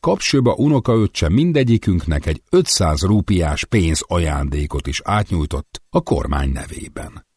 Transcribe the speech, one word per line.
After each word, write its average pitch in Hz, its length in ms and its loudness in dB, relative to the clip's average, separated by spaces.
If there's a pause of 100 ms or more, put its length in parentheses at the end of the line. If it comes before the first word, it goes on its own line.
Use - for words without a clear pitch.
Kapsöba 139 540 2
unokaöccse 113 720 2
mindegyikünknek 113 960 2
egy 80 240 -4
ötszáz 92 520 2
rúpiás 92 600 0
pénzajándékot 76 1200 -2
is 71 180 -6
átnyújtott 80 880 -4
a 175 100 0
kormány 69 500 -2
nevében. - 760 -10 (100)